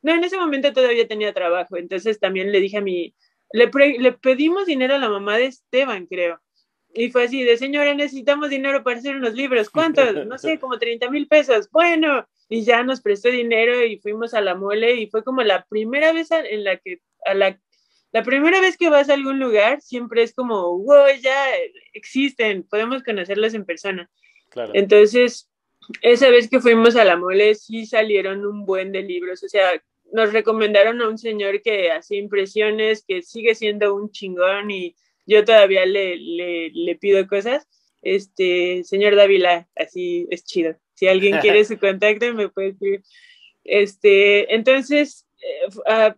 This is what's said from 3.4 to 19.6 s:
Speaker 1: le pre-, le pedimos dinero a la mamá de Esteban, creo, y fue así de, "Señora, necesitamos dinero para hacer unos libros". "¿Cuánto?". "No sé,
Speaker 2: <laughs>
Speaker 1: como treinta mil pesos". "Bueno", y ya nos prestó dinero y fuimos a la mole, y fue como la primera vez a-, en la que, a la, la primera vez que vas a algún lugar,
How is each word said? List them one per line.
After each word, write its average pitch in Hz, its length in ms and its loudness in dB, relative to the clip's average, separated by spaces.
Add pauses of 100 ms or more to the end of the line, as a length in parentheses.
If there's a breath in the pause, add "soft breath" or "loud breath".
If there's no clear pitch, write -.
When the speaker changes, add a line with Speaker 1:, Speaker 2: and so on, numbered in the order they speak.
Speaker 1:
le 233 160 6
pre-, 277 300 2
le 247 140 -4
pedimos 302 520 0
dinero 269 300 0
a 277 40 -2
la 247 100 -2
mamá 202 280 -4
de 247 100 0
Esteban, 247 600 -4
creo, 175 340 -6 (520)
y 233 180 -4
fue 247 140 0
así 254 180 -6
de, 233 140 4
"Señora, 285 360 -2
necesitamos 285 560 -2
dinero 277 340 -4
para 240 160 -4
hacer 269 180 -8
unos 240 180 -4
libros". 247 340 -2
"¿Cuánto?". 302 320 0 (240)
"No 240 120 -12
sé, 311 220 -4
Speaker 2:
<laughs> - 20 -12
Speaker 1:
como 254 180 -8
treinta 233 300 -4
mil 294 180 -4
pesos". 247 440 2
"Bueno", 311 560 2 (220)
y 226 140 -4
ya 233 200 2
nos 254 180 -4
prestó 208 280 0
dinero 240 560 0
y 220 140 -6
fuimos 220 340 -8
a 220 80 0
la 190 140 -2
mole, 214 400 0
y 220 120 -6
fue 220 160 -4
como 262 200 -4
la 190 260 0
primera 254 440 0
vez 330 180 -4
a-, 320 140 -2
en 214 180 -8
la 190 140 -2
que, 180 240 -18 (240)
a 196 80 0
la, 196 260 0 (540)
la 220 100 0
primera 294 380 2
vez 370 160 0
que 339 120 2
vas 285 200 4
a 285 60 4
algún 269 240 -6
lugar, 240 420 0